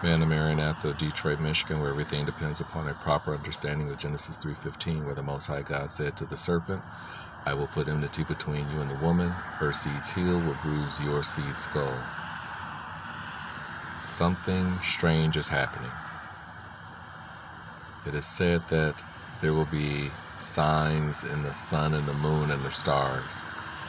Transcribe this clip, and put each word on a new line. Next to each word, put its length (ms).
Man, 180
a 40
Maranatha 640
of 80
Detroit, 420
Michigan, 400
where 100
everything 360
depends 340
upon 300
a 40
proper 400
understanding 560
of 80
Genesis 400
three 160
fifteen, 520
where 100
the 80
Most 240
High 140
God 280
said 280
to 80
the 100
serpent, 460
"I 80
will 140
put 200
enmity 380
between 440
you 120
and 100
the 60
woman, 320
her 420
seed's 400
heel 300
will 200
bruise 400
your 220
seed's 380
skull." 360
Something 840
strange 560
is 100
happening. 440
It 80
is 120
said 420
that 340
there 140
will 180
be 380
signs 880
in 200
the 100
sun 400
and 120
the 80
moon 380
and 140
the 60
stars. 680